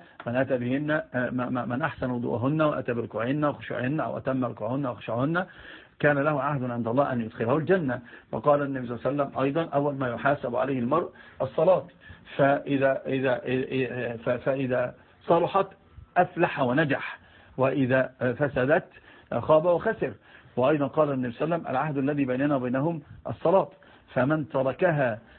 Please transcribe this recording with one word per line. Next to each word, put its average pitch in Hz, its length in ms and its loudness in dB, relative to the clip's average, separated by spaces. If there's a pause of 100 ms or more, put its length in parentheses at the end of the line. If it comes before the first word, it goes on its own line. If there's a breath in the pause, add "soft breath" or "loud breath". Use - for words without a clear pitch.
(260 loud breath)
من 120 100 -2
أتى 131 220 0
بهن، 135 320 -2
آه، 151 400 -2
م-، 127 240 -4
م-، 123 140 -4
من 123 140 -2
أحسن 139 280 -4
وضوءهن 127 520 0
وأتى 143 320 0
بركوعهن 117 500 -2
وخشوعهن، 127 560 -4
أو 123 160 -4
أتم 131 280 -2
ركوعهن 120 420 -4
وخشوعهن، 127 600 -2 (540 loud breath)
كان 147 180 4
له 143 240 0
عهد 135 280 -2
عند 120 180 -2
الله 135 240 2
أن 120 80 0
يدخله 113 360 0
الجنة". 147 440 0 (320 loud breath)
وقال 143 300 2
النبي 135 240 -4
صلى 120 100 -6
الله 110 100 -8 (180)
عليه 113 80 -6
وسلم 127 100 -2
أيضا: 147 320 -2
"أول 143 200 2
ما 135 140 -2
يحاسب 120 480 -2
عليه 131 220 0
المرء 139 300 0 (340 loud breath)
الصلاة، 160 440 2 (500 loud breath)
فإذا، 139 720 2
إذا، 135 280 0 (800)
ف-، 113 140 -4 (140)
فإذا 127 500 -2 (320 soft breath)
صلحت 170 400 2 (500)
أفلح 170 440 0
ونجح، 131 580 0 (380 soft breath)
وإذا 131 560 2 (260)
فسدت 143 460 2 (540 loud breath)
خاب 156 260 4
وخسر". 160 480 0 (440 loud breath)
وأيضا 143 300 2
قال 147 260 2
النبي 127 200 -2
صلى 147 120 -4
الله 165 100 0
عليه 165 100 -4
وسلم: 131 120 -4
"العهد 143 220 -2
الذي 135 260 0
بيننا 135 320 0
وبينهم 135 460 -2 (260 loud breath)
الصلاة، 165 400 2 (440 loud breath)
فمن 139 360 0
تركها 135 680 0 (200 loud breath)